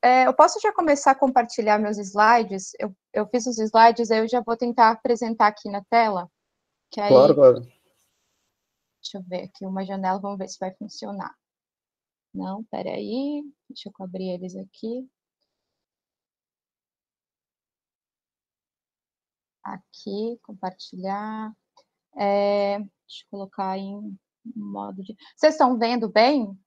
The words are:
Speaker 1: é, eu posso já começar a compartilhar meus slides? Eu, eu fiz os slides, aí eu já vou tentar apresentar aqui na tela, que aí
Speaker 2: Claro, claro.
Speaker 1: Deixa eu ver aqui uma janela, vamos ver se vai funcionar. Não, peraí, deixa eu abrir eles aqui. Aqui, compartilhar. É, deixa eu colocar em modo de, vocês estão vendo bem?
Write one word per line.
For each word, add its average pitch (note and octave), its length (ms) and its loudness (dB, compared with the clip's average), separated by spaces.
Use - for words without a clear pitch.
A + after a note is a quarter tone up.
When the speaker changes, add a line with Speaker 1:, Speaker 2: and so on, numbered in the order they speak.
Speaker 1:
é, B3+ 240 6
eu B3+ 80 2
posso D#4+ 260 4
já G#4+ 120 0
começar D4 380 2
a C4+ 80 2
compartilhar A#3 600 0
meus G#3+ 200 -2
slides? G3+ 800 2
Eu, G#3 160 -8
eu G#3 160 -2
fiz A#3+ 180 -4
os A#3 120 -6
slides, A3+ 520 4
aí A3 100 2
eu A3+ 80 -2
já A#3+ 120 0
vou A3+ 160 -4
tentar A#3+ 340 4
apresentar A3+ 580 0
aqui G#3 200 -4
na G3+ 160 -8
tela, G#3 460 0
que A3 100 -8
aí G#3 80 -2
Speaker 2:
Claro, D3 260 8
claro. B2+ 260 6
Speaker 1:
Deixa - 160 -14
eu F#3+ 40 -14
ver F3+ 220 -10
aqui F#3+ 220 -14
uma F#3+ 180 -6
janela, F#3+ 360 -4
vamos G3+ 180 -8
ver F#3+ 100 -10
se - 100 -16
vai F#3 160 -8
funcionar. G3+ 600 -14
Não, F#3+ 300 -10
peraí, C4+ 800 -8
deixa - 200 -18
eu F#3+ 160 -16
abrir F#3 260 -10
eles F3+ 260 -10
aqui. A3+ 520 -12
Aqui, G#3 800 -10
compartilhar. G3+ 1080 -10
É, G3+ 640 0
deixa - 460 -16
eu - 60 -20
colocar G3 480 -8
em G3 380 -12
modo G3+ 480 -12
de, A3 140 -16
vocês D#4 200 2
estão B3+ 240 2
vendo A3+ 300 -2
bem? A3+ 480 2